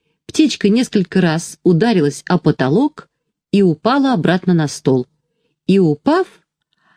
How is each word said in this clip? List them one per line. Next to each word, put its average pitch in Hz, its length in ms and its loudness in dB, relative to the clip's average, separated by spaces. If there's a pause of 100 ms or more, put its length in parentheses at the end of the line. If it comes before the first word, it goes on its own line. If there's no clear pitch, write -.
(260)
Птичка - 440 0
несколько 202 520 0
раз 170 420 -4
ударилась 175 640 0
о 180 100 0
потолок 156 720 -2 (420)
и 202 100 2
упала 247 520 0
обратно 180 400 0
на 160 140 0
стол. 131 400 -2 (580)
И, 190 140 2
упав, 262 480 0 (680)